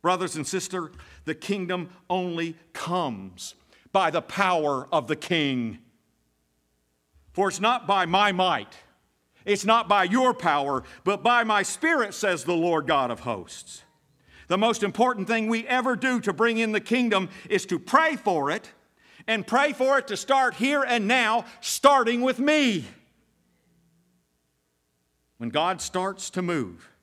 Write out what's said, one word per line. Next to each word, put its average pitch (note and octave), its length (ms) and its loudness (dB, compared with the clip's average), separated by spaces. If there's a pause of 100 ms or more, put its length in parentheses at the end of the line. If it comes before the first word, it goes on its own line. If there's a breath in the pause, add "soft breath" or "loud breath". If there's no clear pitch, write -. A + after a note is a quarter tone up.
Brothers F3 320 0
and D#3 120 -6
sisters, F3+ 500 -8 (280 loud breath)
the D#3 120 -6
kingdom F3+ 540 -6 (200 loud breath)
only E3+ 460 -4 (160)
comes A#2+ 840 -6 (380 soft breath)
by F#3 180 4
the E3 120 0
power D#3 680 0
of D#3 160 0
the D3+ 100 -2
King. C3 640 -2 (1500)
"For F#3+ 160 0
it's E3 120 -6
not A#3 260 0
by F#3+ 200 2
my G3 260 2
might, F3 460 -2 (680 soft breath)
it's G3+ 200 -2
not A3+ 240 2
by G3+ 160 4
your A#3+ 300 2
power, C#3+ 480 0 (220 loud breath)
but G3 180 -2
by A#3+ 220 4
my G#3 180 0
Spirit, D4 520 0
says F3+ 280 -2
the E3+ 140 0
Lord E3 320 0
God C3+ 240 2
of G#2+ 80 -8
hosts." - 640 -10 (640 soft breath)
The F#3 100 2
most G#3+ 240 2
important G3+ 460 0
thing A3 180 0
we A3+ 220 -2
ever B3+ 260 0
do B3 260 0
to G3 120 -4
bring A3 260 0
in A3 140 0
the G#3 80 0
kingdom G#3+ 480 0 (200 loud breath)
is F#3+ 180 0
to E3+ 120 -2
pray D#4 380 2
for D3+ 340 0
it, - 220 -6 (540 loud breath)
and A3 200 -2
pray C#4 280 2
for C4+ 240 2
it C4 100 -4
to G#3 80 -6
start C4 380 2
here C#4 280 0
and A#3+ 240 0
now, A#3 380 2 (160 loud breath)
starting B3 600 4
with B3+ 160 0
me. B3+ 500 2 (2500)
When A#2 140 -8
God E3 300 0
starts F#3+ 500 -6
to F#3 120 -6
move C3 460 -6 (140)